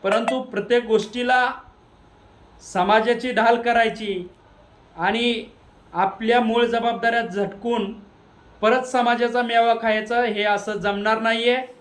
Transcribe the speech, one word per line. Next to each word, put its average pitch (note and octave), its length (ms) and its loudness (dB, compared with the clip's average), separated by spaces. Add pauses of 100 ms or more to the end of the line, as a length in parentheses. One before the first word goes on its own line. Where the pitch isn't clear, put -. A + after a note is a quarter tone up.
परंतु A#3 400 0
प्रत्येक A#3 420 -2
गोष्टीला B3 680 0 (1200)
समाजाची A3 600 2
ढाल A#3 300 4
करायची G#3+ 680 -2 (680)
आणि A3+ 480 -2 (480)
आपल्या A3 480 0
मूळ A#3 240 2
जबाबदाऱ्या A#3 640 0
झटकून G3+ 680 -4 (680)
परत B3 220 2
समाजाचा A#3+ 600 0
मेवा A#3 400 4
खायचा, A3 400 0
हे G#3 200 -2
असं G#3 300 0
जमणार G3+ 480 -2
नाहीये. A#3 360 0 (240)